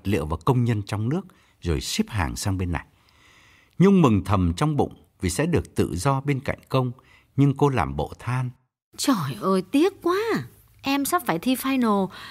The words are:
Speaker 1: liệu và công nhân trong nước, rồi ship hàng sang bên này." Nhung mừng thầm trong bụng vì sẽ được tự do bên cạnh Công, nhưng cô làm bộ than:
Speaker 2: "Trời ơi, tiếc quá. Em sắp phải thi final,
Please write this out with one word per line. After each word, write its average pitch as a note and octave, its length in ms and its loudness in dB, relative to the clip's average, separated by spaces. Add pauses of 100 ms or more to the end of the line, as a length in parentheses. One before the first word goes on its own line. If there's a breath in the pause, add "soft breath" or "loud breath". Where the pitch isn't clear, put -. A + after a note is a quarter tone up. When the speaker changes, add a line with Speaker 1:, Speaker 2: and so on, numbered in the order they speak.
Speaker 1:
liệu D#2+ 220 -2
và D#2 180 -4
công B2 200 2
nhân A2+ 180 0
trong G#2+ 260 -4
nước, F3 180 -4 (340 soft breath)
rồi D#2 200 -2
ship - 280 -4
hàng D#2+ 280 -4
sang F#2+ 220 -4
bên F2 140 -4
này." D2+ 140 -6 (920 soft breath)
Nhung F#3+ 240 8
mừng G#2+ 220 4
thầm F#2 320 2
trong D3+ 200 0
bụng G#2+ 180 0 (260)
vì F#2 100 0
sẽ D3 160 0
được D#3 280 -2
tự D#2 220 0
do C3+ 240 0
bên C#3 200 -2
cạnh - 180 -6 (100)
Công, B2+ 240 0 (440 soft breath)
nhưng C#3 200 4
cô D3 120 4
làm D#2 280 0
bộ D2 220 -4
than: B2+ 320 -6 (460)
Speaker 2:
"Trời F#3 440 -2
ơi, F#3+ 300 0
tiếc E4+ 220 4 (100)
quá. F4+ 180 0 (600)
Em C#4 220 0
sắp - 220 0
phải E3 120 -2
thi B3+ 160 0
final, A#3 540 0 (220 loud breath)